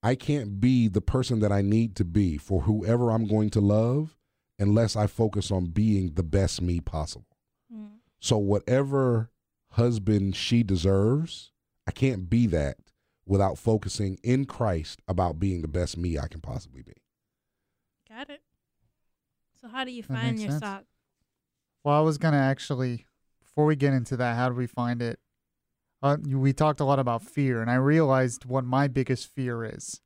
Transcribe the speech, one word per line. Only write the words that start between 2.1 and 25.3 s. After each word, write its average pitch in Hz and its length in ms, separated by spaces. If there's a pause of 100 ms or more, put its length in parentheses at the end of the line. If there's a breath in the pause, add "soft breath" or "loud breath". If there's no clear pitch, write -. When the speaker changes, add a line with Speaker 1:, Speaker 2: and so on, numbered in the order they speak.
Speaker 1:
for 87 240
whoever 113 500
I'm 113 160
going 107 240
to 107 100
love 117 560 (420)
unless 104 360
I 107 120
focus 104 440
on 90 160
being 95 460
the 90 100
best 90 380
me 87 180
possible. - 460 (480)
Speaker 2:
Mm. 214 240 (220)
Speaker 1:
So - 180
whatever 120 920 (420)
husband 104 640
she - 280
deserves, 98 880 (360)
I - 40
can't 104 380
be 117 180
that 76 300 (480)
without 95 320
focusing 104 680
in 131 220
Christ 92 640
about 87 320
being 92 220
the 78 60
best 82 300
me 85 220
I 71 80
can 82 140
possibly - 420
be. - 100 (1160)
Speaker 2:
Got 254 200
it. 294 120 (1160)
So 247 80
how 254 180
do 254 60
you 240 120
Speaker 3:
That - 60
Speaker 2:
find 226 220
Speaker 3:
makes 220 100
Speaker 2:
your 208 100
Speaker 3:
sense. 147 100
Speaker 2:
sock? 196 220 (1000)
Speaker 3:
Well, 147 140
I 151 40
was 156 160
gonna 151 200
actually, 131 680 (360)
before - 240
we 151 100
get 139 180
into 131 240
that, 120 180
how 123 140
do 123 60
we 123 120
find 120 340
it? 117 180 (800)